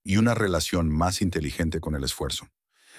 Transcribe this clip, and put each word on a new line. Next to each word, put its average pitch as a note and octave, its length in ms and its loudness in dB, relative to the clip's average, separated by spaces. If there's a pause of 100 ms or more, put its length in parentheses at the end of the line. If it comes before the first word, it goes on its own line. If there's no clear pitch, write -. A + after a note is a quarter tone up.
y G2 140 2
una A#2 160 4
relación F2+ 560 0
más F2 320 2
inteligente D#2+ 580 -2
con D#2 160 -4
el C#2 80 -4
esfuerzo. - 440 -6 (520)